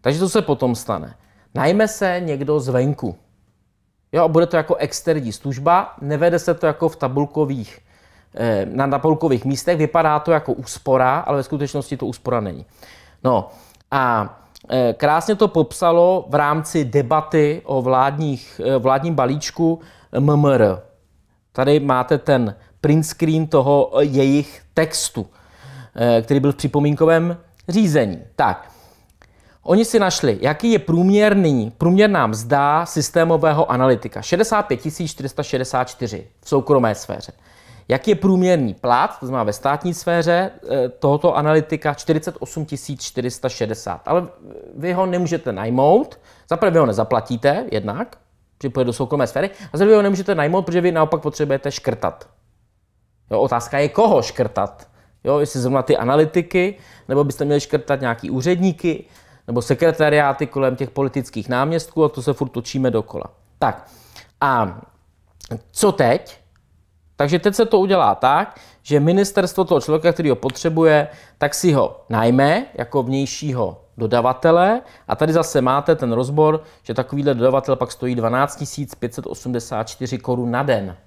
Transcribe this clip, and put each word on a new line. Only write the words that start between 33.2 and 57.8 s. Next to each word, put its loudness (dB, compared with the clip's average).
analytika. 0
Šedesát 0
pět -2
tisíc -8
čtyři -10
sta -8
šedesát -4
čtyři -10
v -20
soukromé 2
sféře. -12
Jaký 0
je 6
průměrný 2
plat, 0
to -12
znamená -2
ve -2
státní -4
sféře, 0
eh, 0
tohoto 0
analytika? 0
Čtyřicet 0
osm -8
tisíc -10
čtyři -6
sta -6
šedesát. -6
Ale 0
vy -6
ho 0
nemůžete -2
najmout. 2
Za -2
prvé 2
vy 4
ho 6
nezaplatíte 0
jednak, -6
že -4
půjde -2
do -2
soukromé -2
sféry. -4
A -6
za 2
druhé 8
ho 4
nemůžete 0
najmout, 0
protože 0
vy 2
naopak 0
potřebujete -4
škrtat. -6
Jo, -2
otázka -2
je, 0
koho 2
škrtat. -6
Jo, 0
jestli -2
zrovna 0
ty 2
analytiky, 0
nebo 2
byste -4
měli 2
škrtat -4